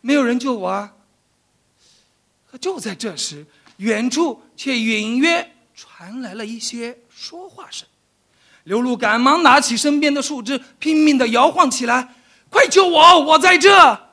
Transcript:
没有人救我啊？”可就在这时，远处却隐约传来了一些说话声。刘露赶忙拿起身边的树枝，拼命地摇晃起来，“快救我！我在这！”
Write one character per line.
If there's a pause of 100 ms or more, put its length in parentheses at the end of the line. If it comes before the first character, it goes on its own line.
没
有
人
救
我
啊？” (1500)
可
就
在
这
时， (300)
远
处 (140)
却
隐
约 (180)
传
来
了
一
些 (100)
说
话
声。 (800)
刘
露
赶
忙
拿
起
身
边
的
树
枝， (160)
拼
命
地
摇
晃
起
来 (380)
，“快
救
我！
我
在
这！”